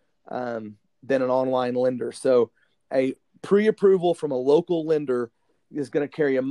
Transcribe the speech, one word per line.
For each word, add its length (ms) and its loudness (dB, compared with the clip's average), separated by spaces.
um, 480 -10
than 180 0
an 80 0
online 460 0
lender. 380 -2
So 380 2
a 220 0
pre-approval 720 2
from 180 -6
a 60 -2
local 480 2
lender 460 -2
is 160 -8
gonna 180 -2
carry 300 -2
a, 140 0